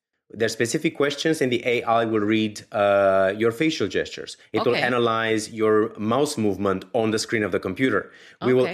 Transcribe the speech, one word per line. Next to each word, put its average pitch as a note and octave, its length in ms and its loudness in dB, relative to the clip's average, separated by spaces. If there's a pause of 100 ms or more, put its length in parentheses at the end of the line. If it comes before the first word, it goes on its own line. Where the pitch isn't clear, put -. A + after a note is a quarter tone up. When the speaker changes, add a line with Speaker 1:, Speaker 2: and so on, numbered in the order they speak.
(340)
Speaker 1:
their A2 140 0
specific D#3 480 -2
questions, D3 460 0
and B2+ 100 0
the B2 140 -2
A A#2+ 180 0
I A#2 220 2
will A2 140 0 (160)
read, G#2+ 260 -2 (100)
uh, G2 640 4
your A2+ 160 0
facial D#3 340 -2
gestures. - 500 -6 (160)
It G#3+ 120 0
will A#3+ 80 2
Speaker 2:
Okay. F#3+ 100 0
Speaker 1:
analyze A2+ 680 0
your A2 460 2
mouse B2 400 0
movement G2 560 0
on A2 160 2
the G#2+ 80 0
screen A2 260 -2
of F2+ 80 -4
the F2 80 0
computer. G#2 500 -2 (340)
We B2 100 2
will B2+ 100 4
Speaker 2:
Okay. - 100 -4